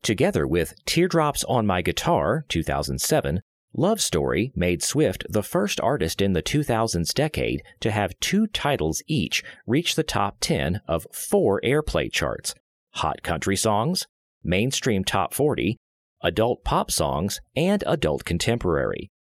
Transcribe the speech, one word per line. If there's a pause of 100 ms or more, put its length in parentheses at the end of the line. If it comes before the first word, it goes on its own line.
Together
with (140)
Teardrops
on
My
Guitar,
two
thousand
seven, (320)
Love
Story
made
Swift
the
first
artist
in
the
two
thousands
decade (180)
to
have
two
titles
each (240)
reach
the
top
ten
of
four
airplay
charts: (380)
Hot
Country
Songs, (360)
Mainstream
Top
forty, (460)
Adult
Pop
Songs, (140)
and
Adult
Contemporary. (140)